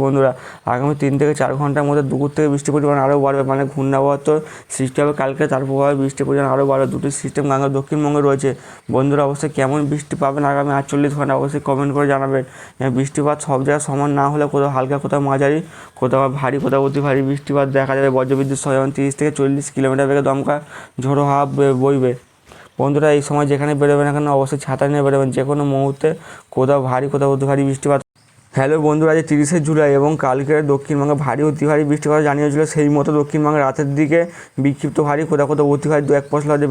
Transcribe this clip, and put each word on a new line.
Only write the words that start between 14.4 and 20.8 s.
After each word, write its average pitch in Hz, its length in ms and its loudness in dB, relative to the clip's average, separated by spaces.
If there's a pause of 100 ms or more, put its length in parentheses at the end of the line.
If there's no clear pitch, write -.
কোথাও 143 220 0
হালকা, 131 280 -2
কোথাও 147 260 0
মাঝারি, 139 300 2 (400)
কোথাও 127 200 2
আবার 135 200 2
ভারী, 139 240 -2
কোথাও 135 220 2
অতি 139 220 -2
ভারী 139 220 2
বৃষ্টিপাত 139 380 0 (100)
দেখা 135 200 0
যাবে। 139 200 2
বজ্রবিদ্যুৎ 135 460 0
সহ 143 120 -2
যেমন 135 200 0
তিরিশ 139 240 0
থেকে 151 180 0
চল্লিশ 139 380 0
কিলোমিটার 135 340 2
বেগে 139 200 2
দমকা 139 260 -2 (480)